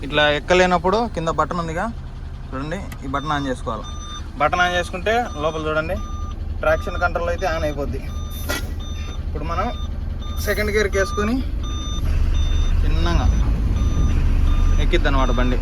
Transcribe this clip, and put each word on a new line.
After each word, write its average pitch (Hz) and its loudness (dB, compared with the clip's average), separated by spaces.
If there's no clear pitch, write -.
ఇట్లా 147 2
ఎక్కలేనప్పుడు 180 4
కింద 165 -2
బటన్ 156 -2
ఉందిగా 165 -4
చూడండి, 151 -6
ఈ 139 -8
బటన్ 143 -2
on 143 -2
చేసుకోవాలి. 120 -6
బటన్ 175 2
on 180 2
చేసుకుంటే 180 -2
లోపల 160 -2
చూడండి, 156 -2
ట్రాక్షన్ 160 0
కంట్రోల్ 170 -2
అయితే 175 -4
on 160 -2
అయిపోద్ది. 147 -4
ఇప్పుడు 147 -6
మనం 180 -2
సెకండ్ 208 0
గేర్కి 202 2
వేసుకొని 208 0
చిన్నగా 156 4
ఎక్కిద్ది 147 4
అనమాట 131 4
బండి. 123 4